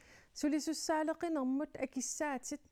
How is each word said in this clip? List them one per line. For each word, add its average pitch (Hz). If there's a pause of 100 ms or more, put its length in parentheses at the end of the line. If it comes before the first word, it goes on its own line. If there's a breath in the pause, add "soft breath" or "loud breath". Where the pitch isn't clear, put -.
(300 loud breath)
Sulisussaaleqinermut 302
akissaatit - (120)